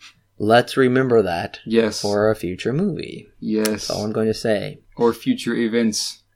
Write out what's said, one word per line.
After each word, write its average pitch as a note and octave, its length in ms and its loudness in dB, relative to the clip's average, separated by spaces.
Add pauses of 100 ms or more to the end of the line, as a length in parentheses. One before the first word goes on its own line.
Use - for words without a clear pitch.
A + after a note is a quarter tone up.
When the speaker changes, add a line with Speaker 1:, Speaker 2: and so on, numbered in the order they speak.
(380)
Speaker 1:
Let's A2+ 380 4
remember B2 460 4
that F#2 440 -4
Speaker 2:
Yes. A2 340 2
Speaker 1:
for G#2 300 2
a G#2+ 60 0
future F2+ 360 -6
movie. - 560 -4 (120)
Speaker 2:
Yes. G#2+ 280 0
Speaker 1:
That's G#2 220 -4
all F#2 140 -4
I'm G#2+ 80 -4
going A2 160 -2
to G#2+ 60 0
say. G2+ 460 -4 (160)
Speaker 2:
Or A#2 160 2
future A#2+ 420 -4
events. A2+ 680 -2 (140)